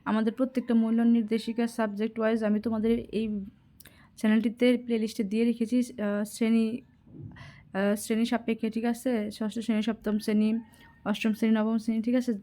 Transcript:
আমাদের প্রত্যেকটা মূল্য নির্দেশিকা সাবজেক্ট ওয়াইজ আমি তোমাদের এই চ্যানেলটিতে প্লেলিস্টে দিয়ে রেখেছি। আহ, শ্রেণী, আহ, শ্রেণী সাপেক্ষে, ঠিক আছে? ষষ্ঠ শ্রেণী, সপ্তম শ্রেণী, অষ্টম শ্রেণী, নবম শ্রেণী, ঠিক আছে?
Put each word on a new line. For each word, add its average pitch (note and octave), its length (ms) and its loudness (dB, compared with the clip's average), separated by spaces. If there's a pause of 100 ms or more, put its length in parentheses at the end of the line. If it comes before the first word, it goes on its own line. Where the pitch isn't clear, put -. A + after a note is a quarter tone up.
আমাদের A3 280 0
প্রত্যেকটা B3+ 420 -2
মূল্য A3+ 280 4
নির্দেশিকা A#3 640 2
সাবজেক্ট A3 520 -2
ওয়াইজ A3 260 2
আমি G#3 160 2
তোমাদের A3+ 380 0
এই A3+ 280 -4 (920)
চ্যানেলটিতে A3+ 500 2 (200)
প্লেলিস্টে A3+ 380 -2
দিয়ে A3 200 0
রেখেছি। A#3 340 0
আহ, G#3 460 -2
শ্রেণী, A3+ 420 2 (120)
আহ, - 1200 -6
শ্রেণী A3+ 220 0
সাপেক্ষে, A3+ 460 -2
ঠিক A3+ 140 -4
আছে? A#3 460 -2
ষষ্ঠ G#3+ 280 -6
শ্রেণী, G#3+ 240 0
সপ্তম G#3+ 360 -2
শ্রেণী, G#3+ 320 2 (540)
অষ্টম G#3+ 280 0
শ্রেণী, A3 260 2
নবম A3 200 0
শ্রেণী, A3 240 -2
ঠিক A#3+ 120 0
আছে? B3 280 0